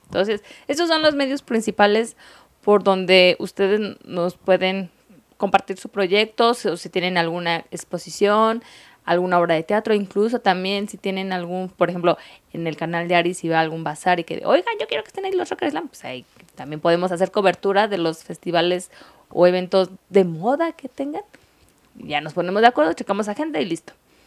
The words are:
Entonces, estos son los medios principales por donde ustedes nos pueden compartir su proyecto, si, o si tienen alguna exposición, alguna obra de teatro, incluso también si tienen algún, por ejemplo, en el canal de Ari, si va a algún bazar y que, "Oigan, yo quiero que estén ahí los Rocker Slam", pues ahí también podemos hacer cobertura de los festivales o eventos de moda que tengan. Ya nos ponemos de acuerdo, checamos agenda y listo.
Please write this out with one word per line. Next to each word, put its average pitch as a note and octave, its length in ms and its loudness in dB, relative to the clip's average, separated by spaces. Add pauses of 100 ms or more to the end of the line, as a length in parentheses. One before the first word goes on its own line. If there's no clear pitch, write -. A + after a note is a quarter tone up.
Entonces, G#3 380 -2 (240)
estos E4 200 -2
son D#4+ 140 0
los D#4 140 2
medios C#4 260 -2
principales G#3+ 760 0 (480)
por G#3 200 4
donde F#3 560 6
ustedes G3+ 640 -2
nos F3+ 300 -4
pueden F#3 560 0 (460)
compartir F#3+ 400 0
su - 120 -16
proyecto, G#3+ 640 2
si, A3 140 -4
o E3+ 100 -2
si E3 120 -14
tienen F3+ 280 -2
alguna E3+ 540 -2
exposición, G#3 920 0 (420)
alguna F3 360 2
obra E3+ 160 2
de D#3+ 80 -2
teatro, G#3+ 320 0
incluso G#3 440 -2
también G3 480 -2
si G3+ 100 -16
tienen F#3+ 360 -4
algún, F3+ 360 -6
por E3+ 200 0
ejemplo, F3 300 0 (340)
en E3 140 -6
el D3+ 100 -6
canal E3+ 300 -4
de F3 80 2
Ari, F3 180 2
si E3+ 160 -6
va E3 80 2
a D#3+ 40 4
algún D#3+ 220 -4
bazar E3 360 0
y E3 40 -6
que, - 220 -8
"Oigan, F#4 340 2
yo - 80 -6
quiero A4 160 -4
que - 40 -20
estén G4 180 -10
ahí F#4+ 60 -4
los F#4 180 -2
Rocker - 220 -4
Slam", D#4 160 -8
pues - 180 -18
ahí B2+ 200 -12 (280)
también D3 260 -12
podemos F3 320 2
hacer F#3 200 0
cobertura G3 560 2
de G3+ 100 -4
los D#3+ 260 -4
festivales F3 680 -2 (420)
o F3+ 140 6
eventos F3+ 420 2 (200)
de F#3+ 140 6
moda A#3+ 500 -2
que - 160 -16
tengan. D4 340 -8 (720)
Ya D3 260 -6
nos D#3 120 -10
ponemos F3+ 280 0
de A3+ 60 4
acuerdo, D4+ 260 0
checamos G3+ 340 -6
agenda D4 320 -6
y A3 60 -2
listo. E3 280 -8 (320)